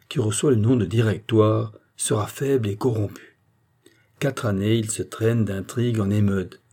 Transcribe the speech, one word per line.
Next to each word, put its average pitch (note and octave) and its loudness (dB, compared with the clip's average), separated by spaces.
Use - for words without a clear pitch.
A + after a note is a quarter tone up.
qui - -4
reçoit A2+ 0
le B2+ 4
nom A2+ 4
de A2 2
Directoire, A2 2
sera G#2 -2
faible C3+ -2
et G2+ -2
corrompu. G#2+ -4
Quatre C3+ -4
années, G#2 2
il A2 -2
se - -6
traîne A2+ 0
d'intrigue G#2+ -4
en G2 0
émeute, G2+ 0